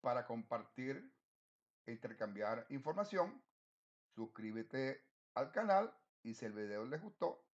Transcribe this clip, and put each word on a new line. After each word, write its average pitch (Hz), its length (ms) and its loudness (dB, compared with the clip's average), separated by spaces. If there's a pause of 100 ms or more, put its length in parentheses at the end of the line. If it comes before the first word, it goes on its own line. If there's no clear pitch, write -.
Para 123 240 4
compartir 117 880 -4 (720)
e 120 60 -6
intercambiar 107 800 -2
información, 175 720 0 (720)
suscríbete 113 920 -4 (300)
al 135 160 0
canal 214 420 6 (300)
y 113 100 -6
si 120 120 -6
el 107 80 -4
video 104 320 -2
les 151 160 -4
gustó 185 440 -4 (140)